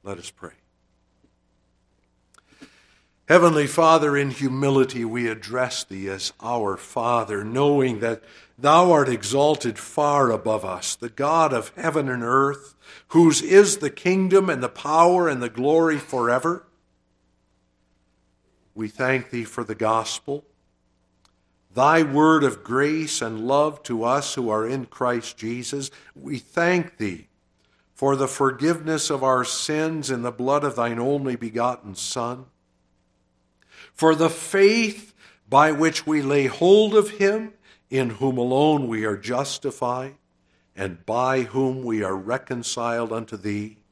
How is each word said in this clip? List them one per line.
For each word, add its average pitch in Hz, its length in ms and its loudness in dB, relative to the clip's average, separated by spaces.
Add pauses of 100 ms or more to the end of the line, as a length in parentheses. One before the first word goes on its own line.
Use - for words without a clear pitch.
Let 95 140 -12
us 85 120 -18
pray. - 260 -20 (2750)
Heavenly 160 380 6
Father, 151 500 4
in 139 140 -2
humility 131 720 0
we 117 240 -4
address 110 560 -6
thee 95 240 -10
as 95 320 -8
our 110 340 -4
Father, 110 720 -4
knowing 131 560 0
that 117 200 -4 (360)
thou 165 340 4
art 147 160 4
exalted 123 720 0
far 143 500 0
above 110 360 -2
us, 92 320 -8
the 117 120 -12
God 151 440 0
of 113 160 -4
heaven 156 400 -4
and 123 120 -4
earth, 135 540 0 (340)
whose 160 320 6
is 190 360 6
the 143 120 -4
kingdom 190 600 2
and 131 120 -2
the 123 80 -4
power 170 600 4
and 131 120 -2
the 120 80 -4
glory 151 500 2
forever. 131 680 -2 (2000)
We 107 140 -8
thank 127 400 -2
thee 117 160 -8
for 117 180 -8
the 110 120 -8
gospel, 113 720 -2 (1300)
thy 156 300 4
word 151 400 4
of 131 200 -2
grace 151 580 -2
and 113 260 -6
love 147 360 0
to 113 200 -4
us 139 320 -2
who 120 140 -4
are 110 180 0
in 131 200 -6
Christ 123 500 -4
Jesus. 123 540 -8 (220)
We 139 260 -10
thank 170 580 -2
thee 92 320 -8 (640)
for 135 220 0
the 131 120 -2
forgiveness 151 840 -2
of 135 140 -4
our 127 220 2
sins 156 640 -4
in 120 120 -4
the 123 80 -4
blood 135 320 -2
of 139 120 -4
thine 117 240 -2
only 135 360 -2
begotten 113 600 -6
Son, 127 520 -8 (1500)
for 160 220 4
the 160 140 2
faith 208 840 0 (340)
by 151 240 4
which 156 360 0
we 151 140 0
lay 139 260 0
hold 202 480 4
of 208 160 4
him, 214 420 -2 (380)
in 131 200 -2
whom 127 280 -2
alone 135 480 2
we 110 180 -4
are 104 100 -2
justified, 127 1000 -6 (600)
and 92 300 -10
by 127 380 0
whom 131 400 -2
we 113 200 -2
are 95 120 -2
reconciled 117 960 -6
unto 110 240 -8
thee. 104 400 -8 (140)